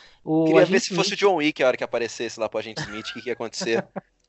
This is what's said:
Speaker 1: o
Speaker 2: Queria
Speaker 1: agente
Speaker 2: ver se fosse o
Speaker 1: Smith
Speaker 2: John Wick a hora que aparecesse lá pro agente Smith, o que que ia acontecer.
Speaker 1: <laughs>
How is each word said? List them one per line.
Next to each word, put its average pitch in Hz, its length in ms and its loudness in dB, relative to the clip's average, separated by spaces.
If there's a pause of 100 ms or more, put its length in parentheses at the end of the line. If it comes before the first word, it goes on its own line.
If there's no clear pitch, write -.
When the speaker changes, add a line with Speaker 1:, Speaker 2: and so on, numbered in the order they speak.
(220)
Speaker 1:
o 160 220 2
Speaker 2:
Queria 160 180 6
Speaker 1:
agente 175 100 2
Speaker 2:
ver 196 80 4
se - 140 -6
fosse 175 60 0
o 202 140 0
Speaker 1:
Smith - 40 -10
Speaker 2:
John 196 180 4
Wick 151 260 0
a 135 40 4
hora 123 100 4
que 127 80 -6
aparecesse 117 540 -6
lá 110 100 -2
pro 110 100 -4
agente 107 240 -8
Smith, 104 260 -10
o - 60 -12
que 117 80 -12
que - 80 -10
ia - 20 -2
acontecer. 113 560 -4
Speaker 1:
<laughs> - 300 -18 (100)